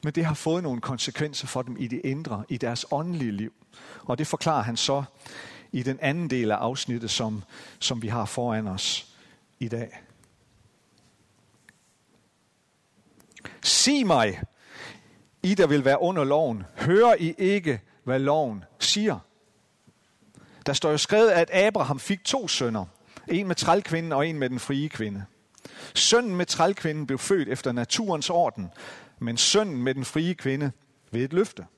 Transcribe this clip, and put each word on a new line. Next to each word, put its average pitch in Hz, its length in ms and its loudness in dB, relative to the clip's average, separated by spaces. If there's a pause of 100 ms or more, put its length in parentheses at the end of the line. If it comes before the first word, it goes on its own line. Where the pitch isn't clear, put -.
Men 151 100 -2
det 165 120 0
har 160 100 0
fået 165 280 0
nogle 127 180 -4
konsekvenser 139 640 -6
for 127 160 -4
dem 123 140 -8
i 127 100 -4
det 117 180 -6
indre, 131 440 -4
i 135 80 -4
deres 117 340 -4
åndelige 151 420 -2
liv. 104 200 -6 (520)
Og 123 140 -2
det 151 80 -2
forklarer 147 360 0
han 117 140 -2
så 139 280 0 (680)
i 127 100 -2
den 135 180 -2
anden 156 300 0
del 120 200 0
af 104 60 2
afsnittet, 117 540 -4
som, 107 320 -2 (360)
som 117 240 -2
vi 113 60 -4
har 113 160 -2
foran 110 420 -2
os - 500 -4 (420)
i 120 100 -6
dag. 117 340 -8 (3500)
"Sig 269 440 2
mig, 113 360 2 (1000)
I 185 120 2
der 185 120 6
vil 143 180 4
være 135 180 4
under 175 220 0
loven, 135 400 0 (120)
hører 202 420 6
I 170 200 -2
ikke, 180 440 0 (200)
hvad 131 160 0
loven 135 460 0 (140)
siger? 208 400 0 (1500)
Der 143 60 0
står 151 180 2
jo 151 80 2
skrevet, 214 320 6
at 170 200 4
Abraham 185 480 2
fik - 260 -4
to 247 240 -2
sønner, 110 360 -2 (440)
en 190 200 0
med 175 80 0
trælkvinden 165 560 0
og 143 160 2
en 160 100 -4
med 131 120 0
den 123 100 -6
frie 143 280 -2
kvinde. 101 360 -6 (720)
Sønnen 233 420 4
med 180 100 0
trælkvinden 160 600 0
blev 135 120 -2
født 175 300 0
efter 127 240 -2
naturens 156 580 -2
orden, 147 400 0 (480)
men 117 180 -4
sønnen 185 460 2
med 131 120 2
den 135 100 -4
frie 170 300 -2
kvinde 139 380 -2 (380)
ved 117 140 0
et 135 80 -6
løfte. 190 340 0 (120)